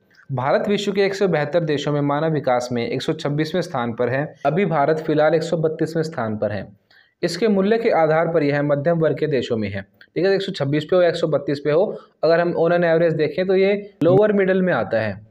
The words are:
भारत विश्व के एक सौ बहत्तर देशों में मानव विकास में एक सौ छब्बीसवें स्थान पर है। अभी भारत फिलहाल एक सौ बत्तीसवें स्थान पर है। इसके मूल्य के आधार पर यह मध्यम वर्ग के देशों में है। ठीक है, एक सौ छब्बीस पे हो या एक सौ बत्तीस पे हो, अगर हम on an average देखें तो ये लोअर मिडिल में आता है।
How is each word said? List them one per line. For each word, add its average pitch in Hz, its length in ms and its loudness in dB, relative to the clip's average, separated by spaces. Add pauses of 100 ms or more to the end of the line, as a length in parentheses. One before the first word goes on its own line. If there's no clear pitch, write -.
(300)
भारत 139 400 -2
विश्व 202 220 -2
के 196 140 2
एक 190 100 -2
सौ 202 140 0
बहत्तर 156 340 0
देशों 147 300 -2
में 147 100 0
मानव 147 300 0
विकास 123 380 0
में 117 140 -2
एक 131 160 -4
सौ 160 140 -2
छब्बीसवें 156 460 -2
स्थान 123 320 -4
पर 120 160 -2
है। 135 140 -2 (220)
अभी 160 220 0
भारत 156 320 0
फिलहाल 156 360 2
एक 160 80 0
सौ - 160 -2
बत्तीसवें 160 440 -2
स्थान 113 340 -6
पर 107 140 -2
है। 98 160 -8 (560)
इसके 175 240 -2
मूल्य 202 300 2
के 226 140 -2
आधार 160 360 2
पर 165 160 0
यह 143 200 0
मध्यम 147 360 0
वर्ग 151 200 0
के 151 80 -2
देशों 123 300 -2
में 107 120 -4
है। 98 120 -8 (340)
ठीक 170 100 0
है, 196 80 2
एक 190 80 0
सौ 196 100 -6
छब्बीस 147 320 -2
पे 185 120 0
हो 180 60 6
या 175 80 4
एक 165 60 0
सौ 165 120 -2
बत्तीस 143 320 -2
पे 151 120 -2
हो, 170 140 2 (380)
अगर 165 160 4
हम 170 160 2
on 165 160 2
an 175 140 2
average 165 300 2
देखें 151 320 -2
तो 196 80 2
ये 190 180 4 (300)
लोअर 202 300 6
मिडिल 190 280 2
में 180 120 0
आता 113 280 -2
है। 107 120 -4 (180)